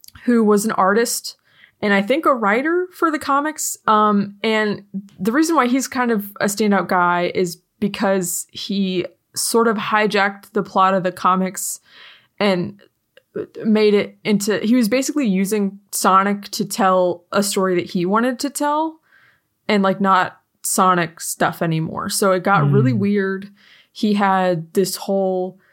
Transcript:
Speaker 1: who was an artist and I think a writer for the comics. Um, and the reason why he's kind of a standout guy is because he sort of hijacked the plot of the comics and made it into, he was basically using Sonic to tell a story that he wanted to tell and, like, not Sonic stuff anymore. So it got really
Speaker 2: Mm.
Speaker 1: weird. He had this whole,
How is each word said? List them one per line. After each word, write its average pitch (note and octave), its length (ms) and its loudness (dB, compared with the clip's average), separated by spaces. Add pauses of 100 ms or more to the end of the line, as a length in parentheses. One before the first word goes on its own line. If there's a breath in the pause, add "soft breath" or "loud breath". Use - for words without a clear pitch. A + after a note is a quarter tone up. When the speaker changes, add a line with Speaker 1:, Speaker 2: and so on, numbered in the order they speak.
(240)
Speaker 1:
who A#3+ 200 2
was G#3 220 4
an A3 60 -2
artist G#3 640 0 (460 soft breath)
and G#3 120 2
I G3 80 2
think B3+ 240 0
a D4+ 80 4
writer C4+ 600 0
for E4 180 -2
the D4+ 80 -2
comics. D4 580 -2 (100)
Um, G#3 540 2
and G#3+ 440 -2 (340)
the G#3+ 140 -2
reason D#4+ 220 2
why B3+ 120 2
he's B3+ 200 0
kind B3 240 -2
of G3+ 280 -4
a - 60 0
standout G3+ 420 0
guy F3 480 0
is F3 220 -2 (240)
because G3 680 -2
he F#3+ 540 -4 (300)
sort A3+ 320 0
of A3 100 0
hijacked G#3 760 -2
the - 100 0
plot F#3+ 300 2
of F#3 100 0
the F#3 80 -2
comics F#3 720 -2 (580 loud breath)
and F#3 420 -2 (840)
made G#3+ 280 4
it G3+ 300 0
into, G3+ 360 0
he A3+ 160 2
was A#3+ 140 2
basically C4+ 380 -2
using G3 520 0 (120)
Sonic G3+ 600 0
to G3 140 -6
tell F#3 680 0
a G3+ 100 0
story F#3 320 -2
that E3+ 160 -4
he F3 140 -2
wanted A#3 340 0
to C#4+ 100 -4
tell D4+ 500 -4 (680 soft breath)
and, G#3 160 2
like, F#3+ 180 0
not F#3+ 360 2 (260)
Sonic F3+ 580 0
stuff - 420 -4
anymore. D#3+ 460 -4
So G3+ 220 0
it F#3 120 0
got G3 280 2
really G#3+ 220 4
Speaker 2:
Mm. G#3+ 60 0
Speaker 1:
weird. G3 500 -2 (440 soft breath)
He G#3+ 200 -2
had F#3 600 0
this F#3+ 220 0
whole, F#3+ 640 -2 (140)